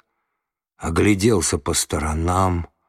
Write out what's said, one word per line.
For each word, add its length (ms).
огляделся 800
по 160
сторонам, 960